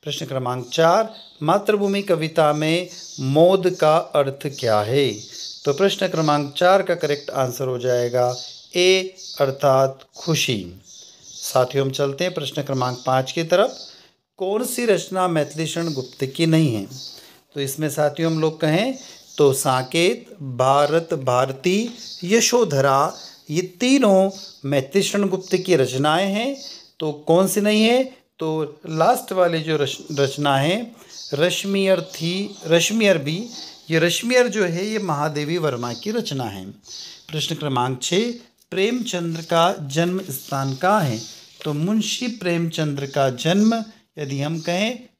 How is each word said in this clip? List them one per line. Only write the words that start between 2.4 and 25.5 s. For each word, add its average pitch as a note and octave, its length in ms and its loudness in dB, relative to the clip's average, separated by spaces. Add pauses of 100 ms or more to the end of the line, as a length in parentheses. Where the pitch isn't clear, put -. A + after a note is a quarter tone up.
में D#3+ 360 0 (300)
मोद E3+ 500 4
का D#3+ 260 4
अर्थ C#3 500 0 (140)
क्या A2 200 2
है? B2+ 280 2 (580)
तो C#3+ 80 2
प्रश्न F#3+ 340 0
क्रमांक D3 500 0
चार F#3+ 240 6
का F3+ 140 0
करेक्ट D3 340 -4
आंसर C3 380 -2
हो B2+ 120 -4
जाएगा B2 540 0 (420)
ए, F#3 400 2 (260)
अर्थात C3+ 580 2 (180)
खुशी। A#2 480 -2 (600)
साथियों, - 600 0
हम C3+ 60 -2
चलते C#3 320 -2
हैं F3+ 100 -2
प्रश्न D3 300 -6
क्रमांक B2+ 420 -4
पाँच C3 260 0
की E3+ 120 -4
तरफ। G3 340 2 (600)
कौन G#3 260 -2
सी A#3+ 200 -4
रचना F#3 420 0
मैथिली D#3 400 -2
शरण E3+ 260 -4
गुप्त C3 320 -6 (120)
की E3 80 2
नहीं D#3+ 300 4
है? G2+ 120 -6 (680)
तो C#3+ 60 -6
इसमें C#3+ 280 -4
साथियों D3 420 0
हम D#3+ 100 -2
लोग D#3 200 -2
कहें G3+ 360 0 (400)
तो C#3+ 160 8
साकेत, D3+ 720 0 (160)
भारत C#3+ 720 2 (100)
भारती, C3+ 680 0 (340)
यशोधरा, F3 920 2 (360)
ये D#3 120 0
तीनों G#3 720 4 (340)
मैथिली C#3 380 0
शरण G3+ 240 0
गुप्त F#3+ 280 -2